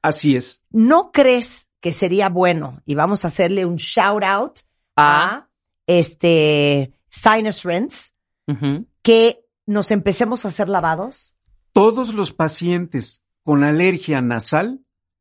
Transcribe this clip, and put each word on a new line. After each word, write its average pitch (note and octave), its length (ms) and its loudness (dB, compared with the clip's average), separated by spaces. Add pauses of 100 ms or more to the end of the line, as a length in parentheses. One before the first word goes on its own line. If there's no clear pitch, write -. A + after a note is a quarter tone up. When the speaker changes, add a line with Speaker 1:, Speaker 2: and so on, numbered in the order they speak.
Speaker 1:
Así D3+ 340 0
es. - 340 -8
Speaker 2:
¿No B3 420 4
crees B3+ 580 0 (100)
que E3+ 140 -6
sería F#3+ 360 0
bueno, E3 560 -2
y C#3+ 100 -6
vamos F#3 280 0
a F3 60 -4
hacerle F#3 360 0
un F3 120 -4
shout G3+ 460 -2
out G3 360 -2 (380)
a, D3 280 4 (100)
Speaker 3:
A. D4 140 -18 (380)
Speaker 2:
este, D3+ 1040 2 (180)
Sinus A3 540 0
Rinse, F3+ 480 -6 (360)
Speaker 3:
Ujú. C#3+ 380 -4 (160)
Speaker 2:
que A3+ 440 2 (200)
nos G#3 260 -2
empecemos G#3+ 540 -2
a G3+ 40 -6
hacer F3+ 200 -6
lavados? F3+ 680 -6 (380)
Speaker 1:
Todos A3+ 400 2
los G3+ 180 -4
pacientes E3+ 920 -6 (220)
con D3 200 2
alergia D#3 580 0
nasal D3+ 600 -2 (400)